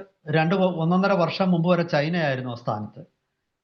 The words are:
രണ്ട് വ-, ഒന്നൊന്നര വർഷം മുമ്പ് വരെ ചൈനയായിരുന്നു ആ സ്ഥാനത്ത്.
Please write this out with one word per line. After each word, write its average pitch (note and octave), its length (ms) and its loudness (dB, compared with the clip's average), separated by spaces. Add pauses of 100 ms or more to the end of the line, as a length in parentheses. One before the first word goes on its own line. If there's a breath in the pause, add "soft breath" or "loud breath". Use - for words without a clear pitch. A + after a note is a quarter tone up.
(300)
രണ്ട് D#3+ 260 2
വ-, F#3 200 2
ഒന്നൊന്നര F3+ 360 2
വർഷം F#3 400 0
മുമ്പ് E3 180 2
വരെ E3+ 140 2
ചൈനയായിരുന്നു D3 680 -2
ആ A#2 40 -10
സ്ഥാനത്ത്. A2+ 500 -8 (580)